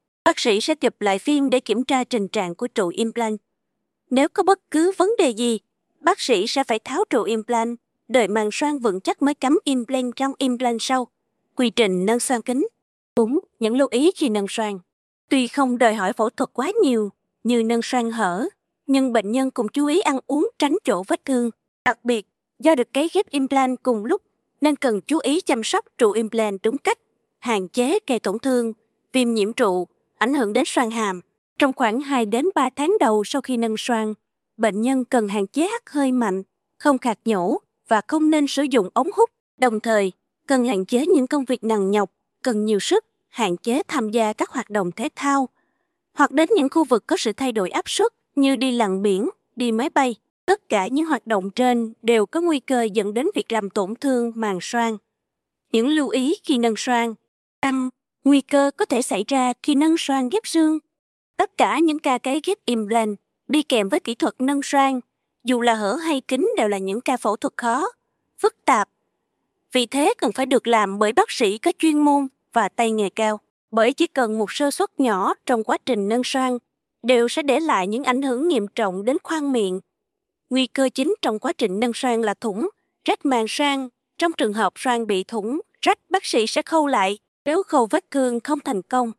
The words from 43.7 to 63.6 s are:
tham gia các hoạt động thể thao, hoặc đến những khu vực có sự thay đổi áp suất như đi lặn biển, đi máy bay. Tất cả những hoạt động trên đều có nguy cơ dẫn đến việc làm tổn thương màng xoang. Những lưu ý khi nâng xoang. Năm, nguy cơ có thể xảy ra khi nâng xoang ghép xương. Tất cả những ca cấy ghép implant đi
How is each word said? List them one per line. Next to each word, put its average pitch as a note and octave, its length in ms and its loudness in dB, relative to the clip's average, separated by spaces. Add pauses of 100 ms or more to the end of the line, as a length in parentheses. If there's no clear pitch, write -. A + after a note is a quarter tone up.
tham A3+ 220 -4
gia G#3+ 240 0
các - 160 -4
hoạt B3 200 -8
động G3 220 -2
thể B3 240 -6
thao, C#4 340 0 (640)
hoặc C#4+ 180 2
đến D#4+ 240 2
những D4+ 140 2
khu E4 140 2
vực B3 240 2
có D#4 100 0
sự G#3+ 160 -4
thay C4 180 -4
đổi G#3 180 -2
áp - 200 -4
suất A4 220 0 (240)
như C4+ 200 4
đi B3+ 160 0
lặn G3+ 300 0
biển, G#3 280 0 (260)
đi A#3+ 160 -2
máy A#3 180 0
bay. C4 260 0 (300)
Tất - 240 0
cả F#3+ 180 2
những C#4 180 0
hoạt D4 220 -2
động G3+ 220 -2
trên A#3+ 520 0
đều A3+ 240 2
có E4 160 -4
nguy D#4+ 180 2
cơ A#3+ 340 0
dẫn G#3 200 -2
đến B3+ 220 -2
việc - 160 -4
làm G#3+ 180 -2
tổn G3+ 260 -4
thương A#3+ 400 0
màng G#3 260 -2
xoang. A3+ 360 -2 (720)
Những A3+ 160 2
lưu D4+ 220 2
ý C4+ 340 0
khi C4+ 140 0
nâng A#3 200 0
xoang. A#3 380 -2 (460)
Năm, C4 280 -2 (340)
nguy C#4 180 4
cơ C#4 360 2
có G#4+ 80 -2
thể B3 160 0
xảy G#3 260 -4
ra B3+ 260 0 (100)
khi D4 120 2
nâng D#4+ 220 4
xoang C4+ 320 -2
ghép G#4 180 -2
xương. D#4 320 2 (580)
Tất - 200 -2
cả A3+ 220 2
những D#4 200 2
ca C4 180 0
cấy C4+ 260 -4
ghép G4+ 220 -2
implant A3 540 0 (280)
đi C#4+ 160 2